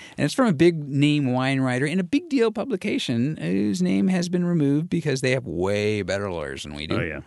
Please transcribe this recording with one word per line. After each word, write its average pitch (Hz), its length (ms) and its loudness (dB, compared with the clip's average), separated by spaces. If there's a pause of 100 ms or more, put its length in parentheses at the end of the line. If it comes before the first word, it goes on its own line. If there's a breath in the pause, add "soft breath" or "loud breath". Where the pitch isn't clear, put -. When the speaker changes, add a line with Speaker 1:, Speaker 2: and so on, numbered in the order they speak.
(240 loud breath)
Speaker 1:
it's 147 100 -2
from 262 120 2
a 214 60 4
big 156 360 2
name 143 440 2
wine 131 300 0
writer 127 220 0
in 160 140 0
a 190 60 0
big 311 240 -2
deal 226 240 2
publication 196 840 -2
whose 190 440 0
name 190 240 2
has 180 220 0
been 175 160 0
removed 156 440 2
because 151 320 -2
they 127 120 2
have 131 160 -2
way 101 540 0
better 98 280 -2
lawyers 73 320 -6
than 73 140 -12
we 73 100 -8
do. 90 140 -2
Speaker 2:
Oh, - 20 0
yeah. 76 240 -6